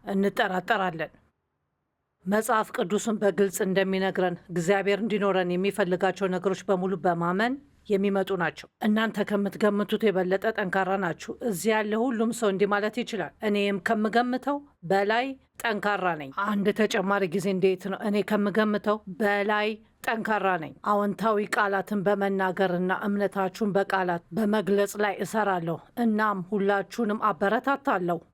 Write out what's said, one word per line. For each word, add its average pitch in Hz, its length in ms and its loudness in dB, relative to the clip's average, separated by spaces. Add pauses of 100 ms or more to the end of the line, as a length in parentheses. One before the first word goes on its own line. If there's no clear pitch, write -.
እንጠራጠራለን። 190 1080 0 (1120)
መጽሐፍ 214 480 0
ቅዱስን 208 440 0
በግልጽ 196 440 2
እንደሚነግረን 190 760 0 (120)
እግዚአብሔር 190 520 0
እንዲኖረን 190 500 0
የሚፈልጋቸው 185 800 0
ነገሮች 185 360 -2
በሙሉ 190 320 0
በማመን 175 560 0 (360)
የሚመጡ 196 480 0
ናቸው። 165 300 -4 (160)
እናንተ 214 420 0
ከምትገምቱት 202 800 0
የበለጠ 190 500 2
ጠንካራ 190 440 0
ናችሁ። 175 360 -4 (100)
እዚህ 208 280 -2
ያለ 214 260 0
ሁሉም 233 360 0
ሰው 226 160 0
እንዲህ 190 200 0
ማለት 208 280 0
ይችላል፣ 196 360 -6 (100)
«እኔም 202 380 0
ከምገምተው 247 760 0 (280)
በላይ 202 420 2 (320)
ጠንካራ 208 560 -2
ነኝ።» 147 160 -10 (120)
አንድ 202 320 0
ተጨማሪ 202 540 2
ጊዜ፣ 170 200 -2
እንዴት 190 380 2
ነው? 190 140 -4
«እኔ 208 220 -2
ከምገምተው 208 760 0 (200)
በላይ 208 500 2 (340)
ጠንካራ 220 540 0
ነኝ።» 147 160 -8 (120)
አዎንታዊ 208 680 0
ቃላትን 202 520 0
በመናገርና 190 920 0 (120)
እምነታችሁን 202 680 -2
በቃላት 185 580 0
በመግለጽ 202 640 2
ላይ 208 240 0
እሰራለሁ። 185 580 -2 (180)
እናም 214 500 2
ሁላችሁንም 196 800 0
አበረታታለሁ። 202 920 0 (160)